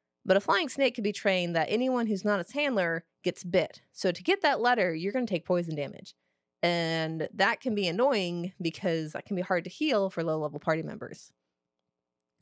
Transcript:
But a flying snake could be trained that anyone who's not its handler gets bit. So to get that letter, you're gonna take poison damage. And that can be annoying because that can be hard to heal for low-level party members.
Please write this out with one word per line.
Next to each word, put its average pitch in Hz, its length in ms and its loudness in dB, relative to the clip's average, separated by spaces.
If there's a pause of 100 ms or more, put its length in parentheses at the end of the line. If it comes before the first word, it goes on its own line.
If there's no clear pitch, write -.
(240)
But 185 120 4
a 196 40 4
flying 359 280 2
snake 254 260 0
could 214 100 -4
be 208 80 0
trained 180 440 0
that 160 140 0
anyone 247 360 0
who's 202 180 -2
not 208 160 2
its - 120 -8
handler 202 520 0 (180)
gets - 220 -2
bit. 180 380 0 (100)
So 185 200 0
to 180 100 -8
get 381 200 0
that 269 180 2
letter, 226 340 2
you're 180 180 -4
gonna 254 140 -2
take 175 200 -2
poison 175 280 0
damage. - 400 -8 (480)
And 165 720 0
that 214 280 2
can 233 140 -2
be 196 140 0
annoying 185 720 0
because 165 520 -2
that - 140 -8
can 196 100 -2
be 180 60 0
hard 180 220 0
to 180 60 -10
heal 214 400 0
for 165 140 -2
low-level 156 360 -2
party 160 220 0
members. - 500 -12 (1080)